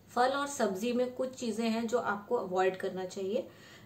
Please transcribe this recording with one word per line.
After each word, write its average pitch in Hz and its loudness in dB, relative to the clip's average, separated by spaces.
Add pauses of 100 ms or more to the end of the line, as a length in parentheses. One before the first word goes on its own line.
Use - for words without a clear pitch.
फल 247 4
और 277 0
सब्जी 220 0
में 247 2
कुछ 254 -4
चीज़ें 226 -2
हैं 226 0
जो 240 2
आपको 208 -2
अवॉइड 185 2
करना 185 -4
चाहिए, 196 -4 (380)